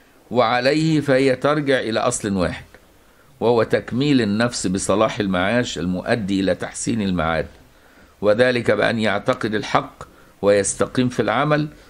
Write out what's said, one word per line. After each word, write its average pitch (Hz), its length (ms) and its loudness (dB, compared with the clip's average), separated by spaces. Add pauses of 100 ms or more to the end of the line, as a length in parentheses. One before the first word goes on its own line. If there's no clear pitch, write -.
(300)
وعليه 131 720 2
فهي 135 360 2
ترجع 139 440 0
إلى 110 200 -2
أصل 107 360 -2
واحد، 82 280 -2 (760)
وهو 113 220 4
تكميل 123 580 0
النفس 110 460 -2
بصلاح 98 540 0
المعاش 98 580 -2
المؤدي 95 640 -2
إلى 92 140 0
تحسين 113 480 -6
المعاد، 82 440 -2 (760)
وذلك 117 500 2
بأن 110 280 0
يعتقد 107 560 -2
الحق 135 480 -2 (400)
ويستقيم 101 680 2
في 123 140 -2
العمل. 147 460 0 (220)